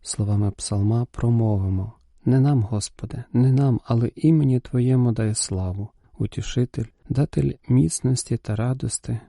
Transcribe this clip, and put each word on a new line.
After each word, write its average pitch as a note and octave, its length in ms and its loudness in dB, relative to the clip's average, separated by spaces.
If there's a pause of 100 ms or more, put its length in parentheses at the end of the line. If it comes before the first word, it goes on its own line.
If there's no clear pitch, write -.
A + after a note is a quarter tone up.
Словами G#2 480 0
псалма G#2 600 0
промовимо: G#2 800 0 (320)
«Не C3 160 4
нам, C#3 220 2
Господи, - 720 -8
не B2+ 200 4
нам, C3 320 2
але A#2 320 0
імені D3 440 2
Твоєму B2 520 2
дай G#2+ 220 0
славу, F#2+ 540 -4 (300)
утішитель, B2 680 -4 (240)
датель C#3 440 0 (160)
міцності B2+ 680 0
та G#2+ 200 -6
радости A#2+ 720 -4